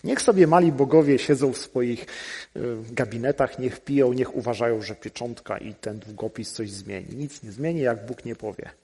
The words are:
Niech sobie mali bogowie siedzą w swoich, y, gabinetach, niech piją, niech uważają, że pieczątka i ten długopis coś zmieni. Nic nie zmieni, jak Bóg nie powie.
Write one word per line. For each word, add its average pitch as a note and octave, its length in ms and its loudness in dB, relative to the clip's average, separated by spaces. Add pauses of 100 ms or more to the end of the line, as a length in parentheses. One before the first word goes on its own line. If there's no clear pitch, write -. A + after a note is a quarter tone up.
Niech - 180 -2
sobie F#3 240 8
mali E3 260 6
bogowie C#3 460 6
siedzą C#3 340 2
w - 60 -6
swoich, A#2+ 480 -4 (500)
y, A#2+ 200 -6 (140)
gabinetach, B2 680 -2
niech B2+ 220 -4
piją, C3+ 320 2
niech B2+ 240 -2
uważają, A#2 460 0
że G2+ 120 -10
pieczątka - 640 -10
i G#2+ 160 -12
ten G#2+ 240 -10
długopis G#2+ 540 -10
coś G#2+ 180 -8
zmieni. G2 460 -12
Nic C#3+ 260 -10
nie G#2+ 100 -16
zmieni, D#3 280 -4
jak A#2 260 0
Bóg B2 180 -12
nie A#2 120 -8
powie. - 340 -10 (140)